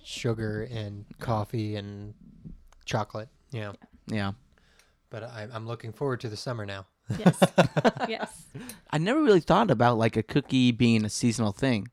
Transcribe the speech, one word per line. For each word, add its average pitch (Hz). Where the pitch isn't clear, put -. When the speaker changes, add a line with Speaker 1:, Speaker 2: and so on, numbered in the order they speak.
Speaker 1:
sugar 110
and 104
coffee 107
and 101
chocolate, 110
you 117
know. 104
Speaker 2:
Yeah. 110
Speaker 3:
Yeah. 101
Speaker 1:
But 110
I, 117
I'm 113
looking 117
forward 131
to 120
the 107
summer 113
now. 98
Speaker 2:
Yes. 208
Speaker 1:
<laughs> -
Speaker 2:
Yes. -
Speaker 3:
I 151
never 240
really 208
thought 196
about, 120
like, 113
a 110
cookie 131
being 113
a 107
seasonal 110
thing. 117